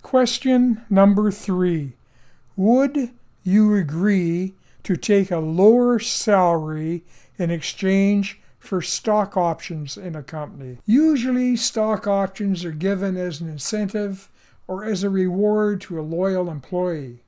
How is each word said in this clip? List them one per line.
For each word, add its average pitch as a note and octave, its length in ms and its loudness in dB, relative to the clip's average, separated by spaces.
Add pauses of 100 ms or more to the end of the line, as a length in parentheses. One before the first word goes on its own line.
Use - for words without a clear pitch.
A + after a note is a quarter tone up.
Question B3+ 880 2
number G3+ 400 6
three. F3+ 640 -2 (600)
Would B3+ 580 2 (300)
you G#3 320 4
agree F3+ 760 0 (300)
to F#3+ 120 -2
take G3+ 360 2
a E3+ 80 0
lower A3 600 4
salary E3 1040 0 (360)
in E3+ 120 -2
exchange G3 880 0 (200)
for F3+ 240 -4
stock G3+ 560 -2
options D#3+ 580 -4
in F#3 180 -10
a D3+ 80 -10
company? C#3 600 -12
Usually, B3+ 720 2
stock G#3+ 500 -2
options G3 560 -2
are E3 100 -6
given F#3 440 -2
as F3 240 -6
an E3 80 -8
incentive G3+ 800 -6 (400)
or G3 160 -8
as G3+ 180 -4
a G3+ 60 -2
reward G3 760 0
to E3 160 -10
a D#3 40 -6
loyal F3+ 480 -2
employee. D#3 760 -6